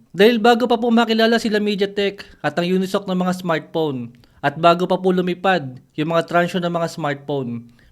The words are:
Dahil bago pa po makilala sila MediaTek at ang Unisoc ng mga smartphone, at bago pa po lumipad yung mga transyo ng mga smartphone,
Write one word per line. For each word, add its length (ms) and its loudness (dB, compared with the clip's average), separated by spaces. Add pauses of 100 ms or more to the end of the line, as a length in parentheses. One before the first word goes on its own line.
(100)
Dahil 320 4
bago 240 4
pa 80 2
po 160 0
makilala 480 2
sila 240 -2
MediaTek 800 -4
at 160 -4
ang 80 0
Unisoc 400 -2
ng 80 -4
mga 240 -2
smartphone, 800 -4 (240)
at 160 -2
bago 320 4
pa 80 0
po 160 0
lumipad 640 -2 (160)
yung 160 -4
mga 160 0
transyo 320 0
ng 160 -4
mga 160 -2
smartphone, 800 -6 (220)